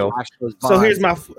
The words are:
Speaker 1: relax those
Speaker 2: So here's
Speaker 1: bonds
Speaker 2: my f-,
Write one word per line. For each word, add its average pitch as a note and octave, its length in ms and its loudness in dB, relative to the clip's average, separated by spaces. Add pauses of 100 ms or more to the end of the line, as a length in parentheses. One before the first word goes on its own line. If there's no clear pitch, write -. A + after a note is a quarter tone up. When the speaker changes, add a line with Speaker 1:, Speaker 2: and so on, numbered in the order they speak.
Speaker 1:
relax A#2+ 200 -8 (120)
those A#2 180 -8
Speaker 2:
So F#3 180 2
here's G3+ 220 2
Speaker 1:
bonds - 0 -
Speaker 2:
my F#3 120 0
f-, E3+ 280 -8